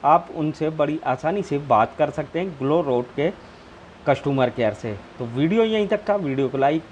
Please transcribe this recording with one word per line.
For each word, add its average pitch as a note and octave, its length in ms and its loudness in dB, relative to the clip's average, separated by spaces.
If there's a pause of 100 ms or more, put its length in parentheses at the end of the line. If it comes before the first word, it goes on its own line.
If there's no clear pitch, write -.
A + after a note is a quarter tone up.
आप D#3 300 4
उनसे D#3 360 -2
बड़ी D3+ 340 -2
आसानी D#3 380 -2
से C#3+ 160 -4
बात C3+ 380 2
कर D3+ 140 2
सकते D#3 280 -6
हैं F#3+ 120 -4
ग्लो C#3+ 300 0
रोड B2 240 0 (100)
के D3 140 0 (800)
कस्टमर C3+ 420 2
केयर A2+ 240 0
से। A2 220 -8 (240)
तो B2 80 -6
वीडियो D#3+ 360 2
यहीं G#3+ 240 0
तक G#3 220 -2
था, G3+ 80 4
वीडियो C#3 320 0
को C3+ 80 -4
लाइक D3+ 340 2